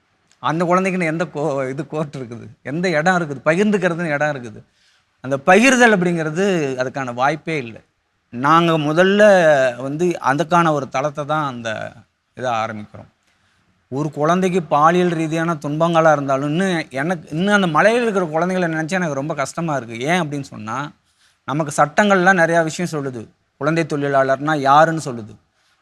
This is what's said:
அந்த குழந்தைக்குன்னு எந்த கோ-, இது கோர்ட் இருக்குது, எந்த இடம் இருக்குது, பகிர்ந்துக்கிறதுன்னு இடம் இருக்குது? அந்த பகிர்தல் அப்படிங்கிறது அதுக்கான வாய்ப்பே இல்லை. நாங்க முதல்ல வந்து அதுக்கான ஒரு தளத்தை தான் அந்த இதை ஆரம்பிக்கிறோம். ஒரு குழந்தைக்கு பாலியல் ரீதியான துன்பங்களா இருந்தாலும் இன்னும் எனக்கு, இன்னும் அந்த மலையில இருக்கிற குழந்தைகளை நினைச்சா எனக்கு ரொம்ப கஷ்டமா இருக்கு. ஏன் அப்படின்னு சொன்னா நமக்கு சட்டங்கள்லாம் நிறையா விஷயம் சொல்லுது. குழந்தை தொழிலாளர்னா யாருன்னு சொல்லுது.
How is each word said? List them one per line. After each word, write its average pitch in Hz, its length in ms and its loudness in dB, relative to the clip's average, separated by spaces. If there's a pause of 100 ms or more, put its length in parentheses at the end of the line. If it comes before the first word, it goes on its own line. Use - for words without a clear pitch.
(380)
அந்த 156 260 -2
குழந்தைக்குன்னு 180 380 0
எந்த 165 220 -2
கோ-, 143 460 -4
இது 139 160 -10
கோர்ட் 151 300 -8
இருக்குது, 117 300 -14 (160)
எந்த 165 260 -4
இடம் 170 280 2
இருக்குது, 143 280 -6
பகிர்ந்துக்கிறதுன்னு 175 720 0
இடம் 147 200 -2
இருக்குது? 117 260 -16 (600)
அந்த 135 160 -6 (100)
பகிர்தல் 233 520 6
அப்படிங்கிறது 170 460 -2 (340)
அதுக்கான 127 360 -6
வாய்ப்பே 151 420 -2
இல்லை. 117 240 -10 (520)
நாங்க 160 460 4
முதல்ல 180 420 2 (600)
வந்து 156 420 -2
அதுக்கான 156 480 2
ஒரு 135 160 -2
தளத்தை 143 360 -4
தான் 151 220 -4
அந்த 113 460 -8 (420)
இதை 123 160 -6
ஆரம்பிக்கிறோம். 107 600 -6 (800)
ஒரு 147 220 -4
குழந்தைக்கு 175 520 0
பாலியல் 160 460 4
ரீதியான 165 460 -2
துன்பங்களா 160 580 2
இருந்தாலும் 139 360 0
இன்னும் 170 420 -2
எனக்கு, 151 400 -6
இன்னும் 196 320 0
அந்த 185 40 2
மலையில 190 360 2
இருக்கிற 196 240 0
குழந்தைகளை 175 480 -2
நினைச்சா 160 240 -4
எனக்கு 165 160 -2
ரொம்ப 147 200 -4
கஷ்டமா 147 420 -4
இருக்கு. 117 240 -8
ஏன் 165 200 0
அப்படின்னு 143 220 -6
சொன்னா 117 480 -10 (540)
நமக்கு 147 380 0
சட்டங்கள்லாம் 190 580 4
நிறையா 165 220 4
விஷயம் 160 300 -6
சொல்லுது. 135 340 -8 (320)
குழந்தை 160 260 0
தொழிலாளர்னா 143 720 0
யாருன்னு 151 480 4
சொல்லுது. 117 320 -12 (460)